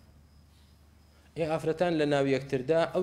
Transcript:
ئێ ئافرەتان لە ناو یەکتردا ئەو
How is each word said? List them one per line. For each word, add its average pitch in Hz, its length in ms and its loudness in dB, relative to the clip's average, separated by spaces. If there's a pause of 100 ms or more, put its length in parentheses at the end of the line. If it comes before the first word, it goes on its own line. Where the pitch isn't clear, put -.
(1400)
ئێ 160 160 -2
ئافرەتان 160 480 0
لە 151 120 2
ناو 139 140 2
یەکتردا 135 540 0 (120)
ئەو 185 100 0